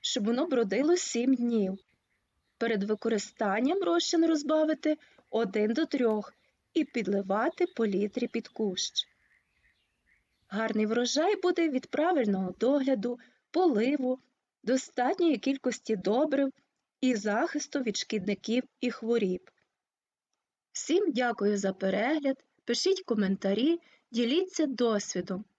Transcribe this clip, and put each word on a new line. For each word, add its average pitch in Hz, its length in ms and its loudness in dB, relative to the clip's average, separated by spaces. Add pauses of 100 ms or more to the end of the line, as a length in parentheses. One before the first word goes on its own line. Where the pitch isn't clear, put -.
щоб - 240 -4
воно 247 220 0
бродило 262 500 2
сім 254 380 0
днів. 220 440 0 (760)
Перед 226 260 0
використанням 226 1000 0
розчин 339 420 2
розбавити 311 720 0 (320)
один 214 440 0
до 302 120 0
трьох 220 480 0 (400)
і 311 100 0
підливати 202 800 -2
по 226 220 -2
літрі 202 400 -2
під 233 200 -6
кущ. - 600 -4 (1400)
Гарний 214 380 -2
врожай 247 560 0
буде 349 280 2
від 262 180 -4
правильного 208 720 0
догляду, 247 600 0 (320)
поливу, 262 680 2 (440)
достатньої 262 760 0
кількості 254 580 -2
добрив 277 580 2 (480)
і 254 140 2
захисту 233 640 -2
від 240 180 -2
шкідників 214 680 -2 (180)
і 247 100 0
хворіб. 220 600 -2 (1200)
Всім 349 400 0
дякую 214 460 0
за 190 160 0
перегляд, 262 680 -2 (220)
пишіть 370 360 0
коментарі, 208 800 0 (320)
діліться 302 540 0
досвідом. 214 800 -2 (140)